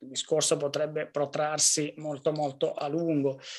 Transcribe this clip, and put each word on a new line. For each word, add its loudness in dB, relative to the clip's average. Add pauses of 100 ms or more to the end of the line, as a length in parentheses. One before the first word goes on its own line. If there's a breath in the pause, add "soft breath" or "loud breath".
il -16
discorso 2
potrebbe -2
protrarsi 0
molto, -2
molto 0
a -4
lungo 2 (200 loud breath)